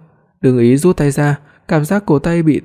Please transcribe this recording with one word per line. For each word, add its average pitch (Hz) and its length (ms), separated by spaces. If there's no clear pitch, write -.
Đường 127 160
Ý 120 200
rút 175 200
tay 143 140
ra, 143 280
cảm 156 180
giác 202 200
cổ 147 140
tay 170 240
bị 147 220